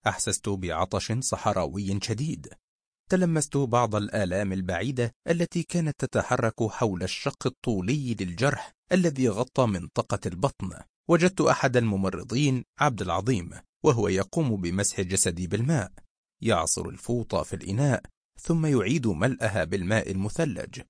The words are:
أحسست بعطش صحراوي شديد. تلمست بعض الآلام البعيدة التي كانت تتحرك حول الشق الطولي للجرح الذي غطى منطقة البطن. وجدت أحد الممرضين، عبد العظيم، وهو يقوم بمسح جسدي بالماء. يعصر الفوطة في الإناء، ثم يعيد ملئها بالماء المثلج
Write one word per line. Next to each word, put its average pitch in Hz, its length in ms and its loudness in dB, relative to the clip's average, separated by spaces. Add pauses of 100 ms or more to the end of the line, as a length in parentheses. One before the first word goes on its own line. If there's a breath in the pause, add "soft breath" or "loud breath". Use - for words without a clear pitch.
أحسست - 420 -2
بعطش 92 600 -2
صحراوي 98 880 -2
شديد. 120 520 -6 (560)
تلمست 170 480 2
بعض 120 380 2
الآلام 101 580 0
البعيدة 98 580 -2 (180)
التي 170 340 0
كانت 156 420 -2
تتحرك 113 580 0
حول 101 400 0
الشق - 440 -4
الطولي 120 720 -2
للجرح 98 540 -2 (180)
الذي 151 380 4
غطى 120 360 0
منطقة 104 600 -2
البطن. 92 540 -4 (300)
وجدت 170 320 4
أحد 131 360 4
الممرضين، 110 840 2 (160)
عبد 135 220 0
العظيم، 92 500 0 (320)
وهو 117 240 4
يقوم 101 540 0
بمسح 92 400 -2
جسدي 90 460 -2
بالماء. 117 440 0 (520)
يعصر 87 460 0
الفوطة 107 540 -2
في - 120 -6
الإناء، 110 480 0 (360)
ثم 165 260 0
يعيد 127 420 2
ملئها 101 560 0
بالماء 95 480 0
المثلج 104 800 -4